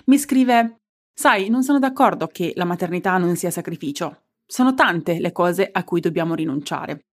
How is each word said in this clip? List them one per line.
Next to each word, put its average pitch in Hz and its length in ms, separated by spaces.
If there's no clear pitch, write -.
mi 277 120
scrive: 240 640
"Sai, 208 340
non 247 140
sono 277 160
d'accordo 254 480
che 170 300
la 180 80
maternità 175 540
non 175 180
sia 175 160
sacrificio. 165 640
Sono 262 300
tante 175 440
le 170 140
cose 175 380
a 185 140
cui 170 160
dobbiamo 165 340
rinunciare." 151 800